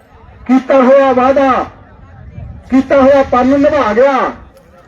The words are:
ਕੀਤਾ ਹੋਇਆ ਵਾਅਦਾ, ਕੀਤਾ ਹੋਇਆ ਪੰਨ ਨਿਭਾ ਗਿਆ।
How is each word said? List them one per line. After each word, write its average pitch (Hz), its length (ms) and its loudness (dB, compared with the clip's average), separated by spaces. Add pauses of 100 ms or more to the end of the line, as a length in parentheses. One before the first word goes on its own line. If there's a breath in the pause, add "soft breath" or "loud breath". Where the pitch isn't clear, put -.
(460)
ਕੀਤਾ 262 360 0
ਹੋਇਆ 269 300 2
ਵਾਅਦਾ, 269 380 0 (1200)
ਕੀਤਾ 269 320 0
ਹੋਇਆ 277 280 2
ਪੰਨ 262 300 0
ਨਿਭਾ 277 320 -2
ਗਿਆ। 262 260 0 (680)